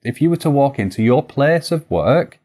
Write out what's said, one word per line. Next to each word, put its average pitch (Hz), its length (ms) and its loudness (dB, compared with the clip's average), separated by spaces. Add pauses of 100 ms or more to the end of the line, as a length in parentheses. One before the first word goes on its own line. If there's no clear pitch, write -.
if 120 180 -6
you 160 80 2
were 165 80 0
to 165 120 -2
walk 139 300 0
into 101 240 -2
your 123 180 4
place 156 480 -2
of 160 220 -4
work, 90 540 0